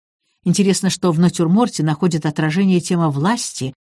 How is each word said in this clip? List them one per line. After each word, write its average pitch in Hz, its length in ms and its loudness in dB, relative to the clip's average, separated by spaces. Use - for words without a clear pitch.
Интересно, 190 460 0
что 180 220 0
в 160 80 0
натюрморте 175 640 2
находит 160 420 -2
отражение 160 540 0
тема 170 300 0
власти 143 640 -4